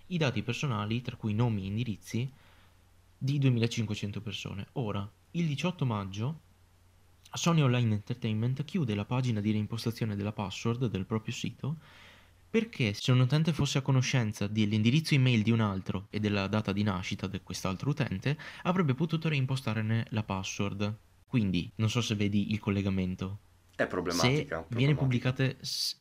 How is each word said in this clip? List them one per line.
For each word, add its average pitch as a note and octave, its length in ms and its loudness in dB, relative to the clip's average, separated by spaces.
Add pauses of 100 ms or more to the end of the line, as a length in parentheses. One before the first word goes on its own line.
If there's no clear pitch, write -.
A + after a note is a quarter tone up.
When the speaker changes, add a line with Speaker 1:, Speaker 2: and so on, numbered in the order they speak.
Speaker 1:
i F3+ 100 -4
dati B2 260 0
personali, A#2 580 -2
tra - 140 -8
cui G#2+ 180 -2
nomi G#2+ 300 0
e F#2+ 40 -6
indirizzi, A2+ 640 -4 (840)
di C#3 220 -2
duemilacinquecento A2+ 800 2
persone. F#2+ 520 -8
Ora, G2+ 360 -4 (260)
il E3+ 120 0
diciotto E3 380 -2
maggio, G#2+ 560 -2 (920)
Sony E3 280 4
Online B2 340 4
Entertainment A#2 680 -2
chiude C3 280 0
la G2+ 120 -2
pagina B2 360 0
di G#2 100 2
reimpostazione G#2+ 640 -2
della G2+ 160 -2
password A#2 540 -2
del F#2+ 200 -2
proprio A2 280 -2
sito - 440 -6 (720)
perché A3 460 0
se - 180 0
un B2+ 100 8
utente D3+ 300 4
fosse C#3 280 0
a - 20 -2
conoscenza B2+ 640 2
dell'indirizzo A2 680 4
email B2+ 260 6
di G#2 80 2
un A#2 100 6
altro G2 520 -2
e - 80 -4
della G#2 260 2
data G2+ 260 0
di G2+ 120 2
nascita F#2+ 420 -2
di F#2+ 160 -4
quest'altro F#2 480 -4
utente, C3+ 480 -2 (260)
avrebbe F3 300 2
potuto E3 340 -2
reimpostare A2+ 800 0
la A2+ 140 -2
password. G2+ 720 -2 (300)
Quindi, F#2+ 520 0
non A2 120 2
so A#2+ 120 0
se A2+ 120 0
vedi G2+ 380 0
il G#2+ 80 0
collegamento. F#2+ 800 -2 (360)
Speaker 2:
È - 120 0
problematica, F2 840 0
Speaker 1:
Se A#2+ 60 -6
viene C3+ 180 4
Speaker 2:
problematica. C#3 80 0
Speaker 1:
pubblicate, B2+ 600 0
s-, - 400 -6